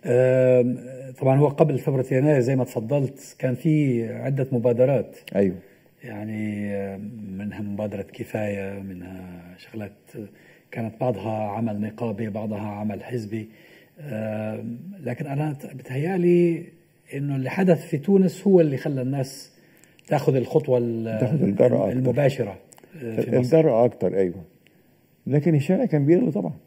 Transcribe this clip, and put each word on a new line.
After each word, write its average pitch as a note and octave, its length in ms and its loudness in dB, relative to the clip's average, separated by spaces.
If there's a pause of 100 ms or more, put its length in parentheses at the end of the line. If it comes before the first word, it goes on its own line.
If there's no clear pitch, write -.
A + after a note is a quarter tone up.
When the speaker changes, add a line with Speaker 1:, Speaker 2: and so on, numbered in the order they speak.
Speaker 1:
آم، B2+ 680 4 (440)
طبعا C3+ 180 4
هو D3 100 6
قبل C#3+ 300 4
ثورة C3+ 340 0
يناير C#3 280 4
زي B2+ 160 2
ما B2+ 80 2
تفضلت B2 760 -4
كان C3 160 -2
في C#3 580 2
عدة B2+ 400 -2
مبادرات. B2 640 2 (200)
Speaker 2:
أيوة. F#2+ 180 2 (500)
Speaker 1:
يعني، G#2+ 680 -6
آم، G2 400 -8 (280)
منها G2+ 240 -8
مبادرة G2+ 500 -6
كفاية، G2+ 680 -6
منها F#2 600 -14 (140)
شغلات G#2 360 -14 (800)
كانت A2+ 300 -8
بعضها A2 320 -2
عمل G#2+ 480 -4
نقابي، G#2+ 500 -6
بعضها G#2+ 300 -6
عمل G#2 440 -6
حزبي. A2 440 -8 (520)
آم، A2 800 -8 (260)
لكن B2+ 220 -6
أنا D3 260 -4
ت-، C#3 240 -14
بتهيألي E3+ 840 0 (520)
إنه C#3+ 220 -4
اللي C3 140 -4
حدث F#3 360 2
في D3+ 120 -4
تونس F#3+ 480 2
هو F#3+ 140 8
اللي D3 160 4
خلى C3+ 260 -2
الناس C3+ 500 -4 (560)
تاخذ C#3+ 280 2
الخطوة B2+ 420 2
ال-، A2+ 420 -2
Speaker 2:
تاخذ B2+ 220 2
الجرأة A2 440 4
أكتر. B2 120 0
Speaker 1:
المباشرة، B2+ 580 0 (460)
آه، A2+ 180 -4
في - 180 0
مصر. B2+ 200 4
Speaker 2:
الجرأة B2 260 6
أكتر، F#2 320 0
أيوة. F#2 280 0 (840)
لكن D3 280 2
الشارع F#3 300 2
كان D3+ 220 2
بيغلي F3 240 4
طبعا. D#3+ 220 -4 (140)